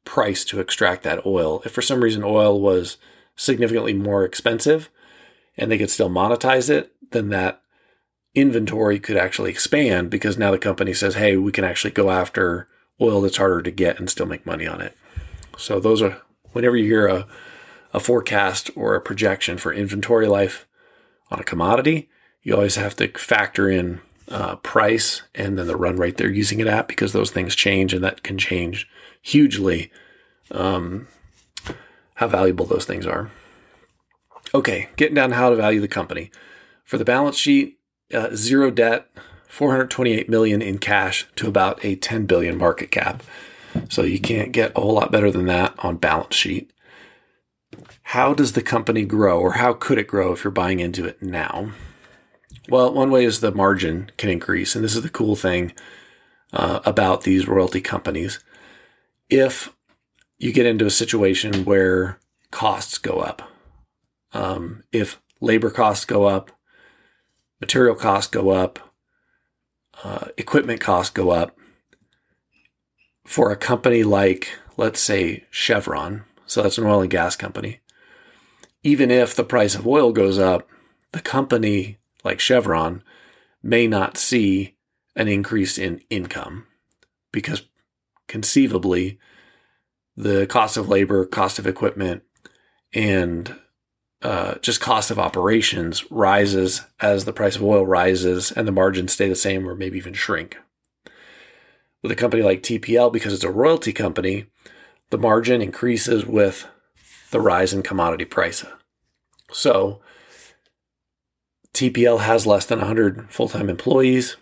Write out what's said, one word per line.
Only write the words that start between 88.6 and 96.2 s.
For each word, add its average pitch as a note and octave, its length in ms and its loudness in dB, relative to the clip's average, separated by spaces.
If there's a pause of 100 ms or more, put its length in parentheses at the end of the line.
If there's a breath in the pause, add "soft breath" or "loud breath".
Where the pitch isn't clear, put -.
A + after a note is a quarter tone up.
the G2 320 0
cost - 300 0
of G2 120 -4
labor, G2 360 2
cost F#2+ 340 -4
of G2 80 -6
equipment, F#2 560 -4 (720 soft breath)
and, F#2 640 -2 (640)
uh, F#2+ 400 -4
just A#2 180 -2
cost A2 300 0
of F#2+ 80 -4
operations F#2 920 0
rises G2 720 2 (180)